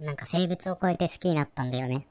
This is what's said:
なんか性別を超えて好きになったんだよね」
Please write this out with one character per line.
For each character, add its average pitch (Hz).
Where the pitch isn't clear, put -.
な 151
ん 143
か -
性 180
別 180
を 180
超 185
え 175
て 175
好 -
き 180
に 165
な 147
っ -
た 131
ん 123
だ 127
よ 127
ね」 127